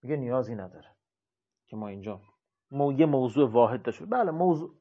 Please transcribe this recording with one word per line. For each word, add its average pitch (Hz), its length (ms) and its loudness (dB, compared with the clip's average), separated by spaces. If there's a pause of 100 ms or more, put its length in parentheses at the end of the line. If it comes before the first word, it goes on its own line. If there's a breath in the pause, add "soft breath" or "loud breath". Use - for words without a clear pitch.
میگه 143 160 -6
نیازی 123 380 -4
نداره 92 320 -16 (800)
که - 80 -16
ما 107 120 -8
اینجا 98 340 -12 (500)
مو-، 143 200 0
یه 139 140 4
موضوع 131 440 2
واحد 117 320 4
داشته. - 240 -8
بله 220 260 0
موضوع، 165 500 0